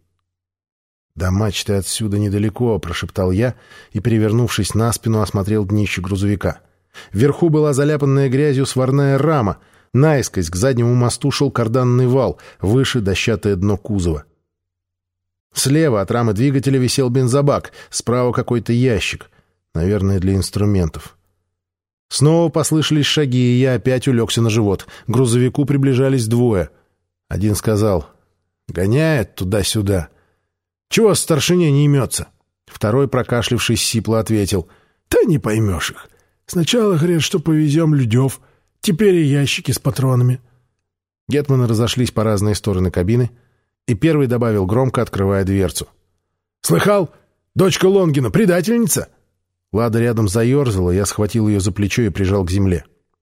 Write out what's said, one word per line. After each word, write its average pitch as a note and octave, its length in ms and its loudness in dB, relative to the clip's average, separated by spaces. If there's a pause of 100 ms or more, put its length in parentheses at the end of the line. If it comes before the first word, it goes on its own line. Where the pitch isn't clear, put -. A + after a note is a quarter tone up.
(1160)
«До F2+ 160 -4
мачты G2+ 420 -2
отсюда G2+ 460 -4
недалеко», G#2 600 0
прошептал F2+ 520 -4
я A2+ 240 0 (360)
и, G#2+ 80 -6
перевернувшись A2 760 0
на A2+ 180 0
спину, A2 280 -2
осмотрел G#2 440 -2
днище G2+ 360 -2
грузовика. F#2+ 600 -2 (500)
Вверху C#3+ 380 0
была D3+ 240 2
заляпанная C#3 560 0
грязью C3+ 360 0
сварная C3+ 520 0
рама. C3 400 0 (360)
Наискось C3 560 0
к F2 60 -8
заднему A#2+ 380 0
мосту B2 380 0
шел C#3 200 -2
карданный B2 560 0
вал, B2 320 0 (220)
выше B2 400 0
дощатое G2 540 -2
дно G2 200 0
кузова. F2 500 -4 (1300)
Слева C3+ 500 2
от F#2 100 -4
рамы A#2 220 0
двигателя C3+ 460 0
висел B2+ 300 0
бензобак, B2+ 640 0 (160)
справа B2 420 -2
какой-то A#2 400 -2
ящик, A#2+ 600 -2 (420)
наверное, F#2+ 460 0
для F#2+ 160 0
инструментов. F#2+ 840 -2 (880)
Снова D#3+ 420 2
послышались D3+ 580 0
шаги, B2+ 480 0
и B2 40 2
я C3 140 2
опять B2+ 340 -2
улегся A#2 340 0
на A2+ 80 0
живот. G#2 380 0 (180)
К - 40 -6
грузовику B2 560 0
приближались C3+ 640 0
двое. A2+ 420 0 (580)
Один G2 280 -2
сказал: G2+ 540 0 (580)
«Гоняет A#2 680 -2
туда-сюда. G2 760 -2 (800)
Чего G#3 240 4
старшине D#3+ 580 2
не C#3+ 140 4
имется?» C#3 420 0 (380)
Второй, B2 420 0
прокашлявшись, A#2+ 760 -2
сипло A2 360 -2
ответил: G2+ 480 -2 (420)
«Да A#4 140 2
не F3+ 140 2
поймешь G#2+ 540 -2
их. - 160 -20 (400)
Сначала G3+ 480 0
говорят, D#3+ 260 2
что F3+ 180 -2
повезем D#3 540 2
людев, B2+ 480 0 (400)
теперь G3 340 2
и E3 80 2
ящики C#3+ 480 0
с A#2 60 -4
патронами». B2+ 640 0 (840)
Гетманы C3 400 0
разошлись A#2 420 0
по A2 140 -2
разные G#2 320 0
стороны F#2 340 -2
кабины, A2 400 0 (560)
и B2 80 -2
первый D3+ 320 2
добавил A2+ 400 0
громко, A#2+ 380 0
открывая G2 400 0
дверцу: F#2+ 440 -2 (760)
«Слыхал? F#3+ 520 0 (400)
Дочка F3+ 320 2
Лонгина E3 460 2
предательница!» F#3 800 0 (640)
Лада A2+ 280 0
рядом A2+ 280 2
заерзала, A#2 640 0
я F#2+ 160 0
схватил G#2+ 420 -2
ее G#2 120 2
за G2 120 -2
плечо G2+ 300 -2
и A2 80 0
прижал G2 340 0
к E2+ 80 -4
земле. F#2+ 340 0 (360)